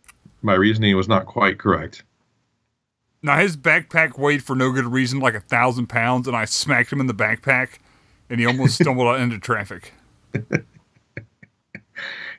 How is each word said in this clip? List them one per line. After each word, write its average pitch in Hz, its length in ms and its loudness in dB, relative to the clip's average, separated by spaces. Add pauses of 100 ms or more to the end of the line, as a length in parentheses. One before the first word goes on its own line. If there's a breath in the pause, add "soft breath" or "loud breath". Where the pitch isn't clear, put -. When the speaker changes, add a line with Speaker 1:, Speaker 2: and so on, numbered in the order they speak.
(420)
Speaker 1:
My 104 140 2
reasoning 107 420 4
was 95 100 0
not 101 180 2
quite 98 340 0
correct. 82 440 -2 (1200)
Speaker 2:
Now, 143 140 2
his 180 180 2
backpack 160 640 0
weighed 143 240 2
for 139 100 -6
no 127 200 2
good 131 140 0
reason 131 340 0
like 123 140 2
a 104 40 -6
thousand 120 480 0
pounds, 123 400 -2
and 127 80 -2
I 113 80 -2
smacked 123 480 -2
him 143 80 -2
in 131 80 0
the 120 60 -2
backpack, 113 640 -2 (520 soft breath)
and 120 120 -4
he 117 40 2
almost 127 300 2
Speaker 1:
<laughs> - 60 0
Speaker 2:
stumbled 127 260 2
out 127 140 2
into 117 180 -2
traffic. 101 540 -6 (2500 loud breath)